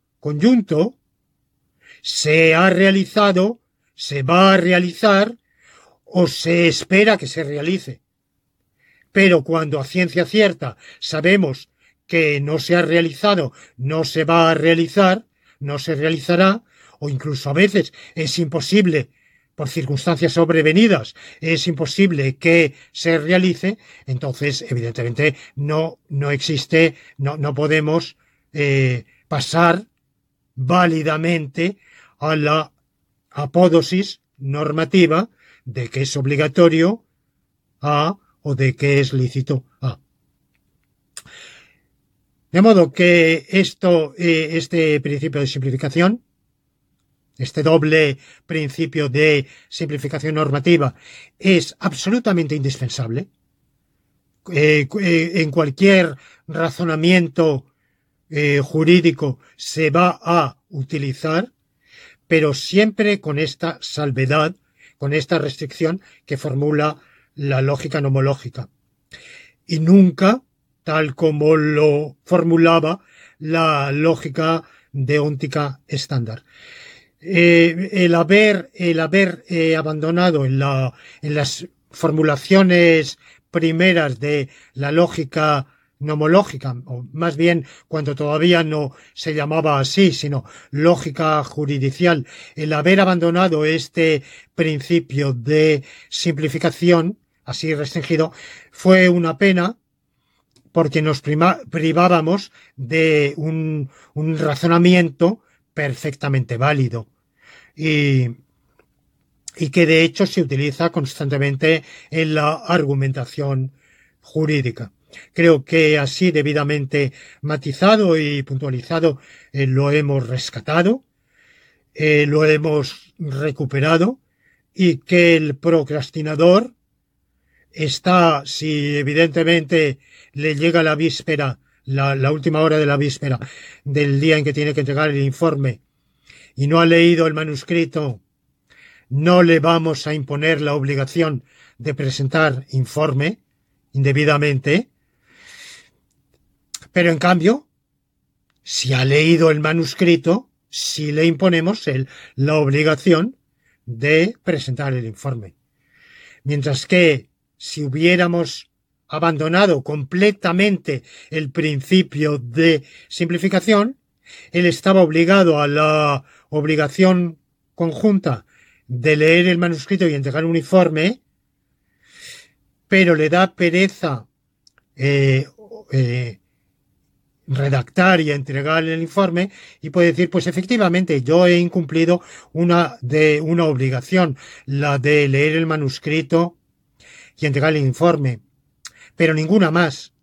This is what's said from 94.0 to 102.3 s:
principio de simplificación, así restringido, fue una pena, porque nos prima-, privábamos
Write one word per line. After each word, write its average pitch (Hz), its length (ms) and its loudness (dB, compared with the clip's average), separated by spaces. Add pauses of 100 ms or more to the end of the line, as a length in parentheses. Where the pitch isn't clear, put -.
principio 151 760 -2
de 147 520 0 (240)
simplificación, 165 1120 -2 (260)
así 160 280 -6
restringido, 156 600 -4 (400)
fue 185 360 4
una 165 300 0
pena, 190 400 0 (920)
porque 156 300 0
nos 151 180 -2
prima-, 156 400 0 (100)
privábamos 165 800 0 (240)